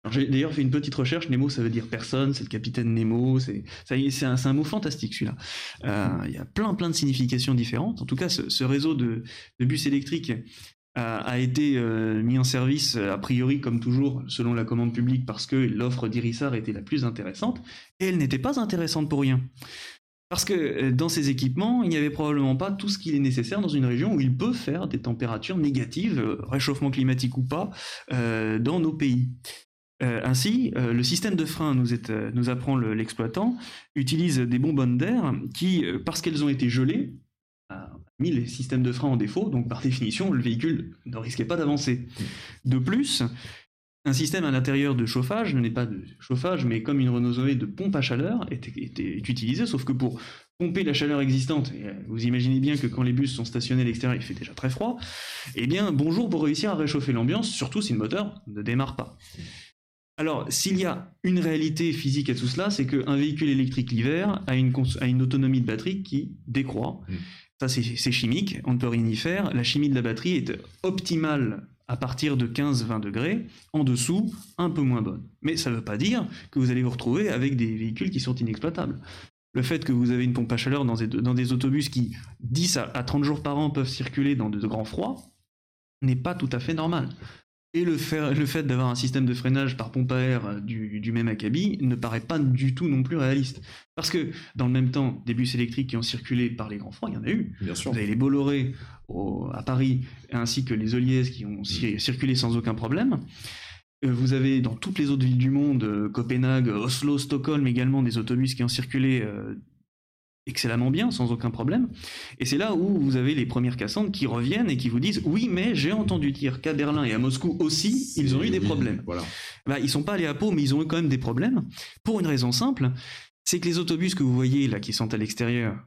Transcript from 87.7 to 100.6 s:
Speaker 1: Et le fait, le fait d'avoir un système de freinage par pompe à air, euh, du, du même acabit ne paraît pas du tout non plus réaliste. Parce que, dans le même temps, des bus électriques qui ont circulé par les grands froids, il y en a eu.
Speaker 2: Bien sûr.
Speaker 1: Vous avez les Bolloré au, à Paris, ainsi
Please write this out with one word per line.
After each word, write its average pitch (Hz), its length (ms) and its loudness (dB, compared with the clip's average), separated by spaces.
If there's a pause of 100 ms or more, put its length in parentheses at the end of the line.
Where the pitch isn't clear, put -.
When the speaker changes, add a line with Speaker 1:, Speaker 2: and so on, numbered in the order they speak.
Speaker 1:
Et 175 100 2
le 160 140 2
fait, 147 340 0
le 147 140 2
fait 160 160 0
d'avoir 131 260 2
un 120 60 0
système 127 320 2
de 120 80 2
freinage 131 420 2
par 113 160 -6
pompe 127 200 0
à 127 80 2
air, 123 260 2
euh, 104 140 -4
du, 107 380 -6
du 110 140 -2
même 117 160 2
acabit 113 540 0
ne 127 120 2
paraît 117 260 -4
pas 160 180 -4
du 135 360 2
tout 165 140 -2
non 135 140 2
plus 131 160 -2
réaliste. 135 420 0 (360)
Parce 160 140 -4
que, 180 200 0 (240)
dans 123 120 0
le 123 60 4
même 131 180 4
temps, 135 360 0
des 120 80 0
bus 123 200 0
électriques 120 360 -2
qui 120 80 -2
ont 117 40 -2
circulé 120 460 0
par 113 220 -6
les 104 80 -6
grands 101 140 -10
froids, 110 180 -6
il - 40 -6
y 113 40 -6
en 110 60 -8
a 120 60 -2
eu. - 300 -2
Speaker 2:
Bien 87 140 -4
sûr. 131 180 -4
Speaker 1:
Vous 117 60 0
avez 104 80 0
les 104 100 0
Bolloré 139 560 2 (360)
au, 90 440 -4
à - 100 -8
Paris, 131 400 2 (300)
ainsi 120 320 -2